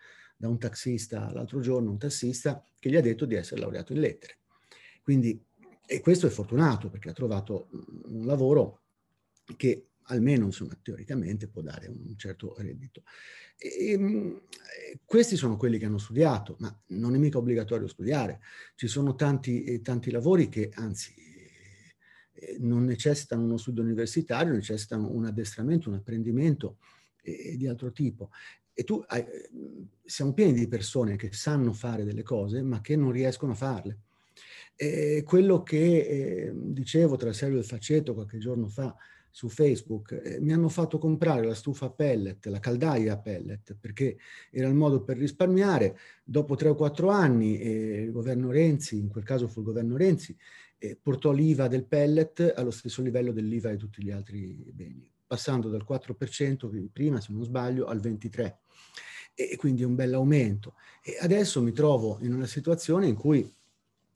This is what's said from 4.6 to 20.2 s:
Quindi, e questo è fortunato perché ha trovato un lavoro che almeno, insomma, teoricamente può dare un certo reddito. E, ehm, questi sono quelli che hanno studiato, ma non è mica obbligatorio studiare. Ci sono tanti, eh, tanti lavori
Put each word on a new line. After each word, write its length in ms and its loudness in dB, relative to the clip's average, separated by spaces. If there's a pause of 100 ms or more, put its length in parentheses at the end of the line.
Quindi, 360 4 (460)
e 160 -4
questo 260 6
è 20 6
fortunato 600 2
perché 200 -12
ha 40 -8
trovato 560 -4 (380)
un 180 -6
lavoro 560 4 (720)
che 320 0 (200)
almeno, 380 2
insomma, 360 -8
teoricamente 640 -6
può 140 -12
dare 260 -12
un 300 -14
certo 400 -12
reddito. 460 -14 (540)
E, 340 -4
ehm, 500 0 (640)
questi 320 6
sono 220 0
quelli 200 2
che 80 -4
hanno 120 -2
studiato, 640 0
ma 160 -10 (120)
non 280 -2
è 20 2
mica 200 2
obbligatorio 500 -2
studiare. 520 -4 (360)
Ci 120 -6
sono 280 0
tanti, 480 0
eh, 180 -4
tanti 300 -4
lavori 380 4